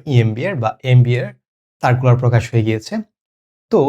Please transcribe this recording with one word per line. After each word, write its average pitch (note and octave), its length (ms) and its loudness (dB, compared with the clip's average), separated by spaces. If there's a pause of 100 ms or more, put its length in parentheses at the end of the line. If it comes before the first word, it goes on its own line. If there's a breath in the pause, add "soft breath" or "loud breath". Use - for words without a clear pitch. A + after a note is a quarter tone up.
ইএমবিএ A#2+ 420 0
এর G3 80 -6
বা A2 140 -4 (140)
এমবিএ B2 380 2
এর - 80 -10 (540)
সার্কুলার B2+ 340 2
প্রকাশ A#2+ 320 0
হয়ে A2+ 140 0
গিয়েছে। A2 300 -4 (800)
তো A3 180 2